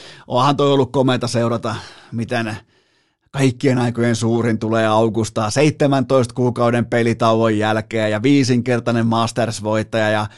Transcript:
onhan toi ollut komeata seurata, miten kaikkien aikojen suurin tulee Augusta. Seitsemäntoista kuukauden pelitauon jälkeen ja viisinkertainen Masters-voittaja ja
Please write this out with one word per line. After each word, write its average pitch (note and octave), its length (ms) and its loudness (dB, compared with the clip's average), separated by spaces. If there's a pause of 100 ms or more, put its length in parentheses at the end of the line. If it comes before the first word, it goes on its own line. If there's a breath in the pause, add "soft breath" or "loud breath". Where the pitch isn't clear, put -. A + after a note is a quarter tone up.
(280 loud breath)
onhan C3+ 300 2
toi C#3+ 160 2
ollut B2+ 180 2
komeata B2+ 360 0
seurata, A#2 480 -2 (360 loud breath)
miten A2+ 460 -6 (760)
kaikkien C3+ 460 0
aikojen A#2+ 380 0
suurin A#2 440 0
tulee A2+ 280 0
Augusta. A2 640 0
Seitsemäntoista C3+ 840 2
kuukauden A#2+ 520 0
pelitauon A2+ 720 2
jälkeen A2 540 -2
ja G#2+ 120 -2
viisinkertainen A#2+ 840 2
Masters-voittaja A2 1040 -2
ja G#2+ 180 0 (100)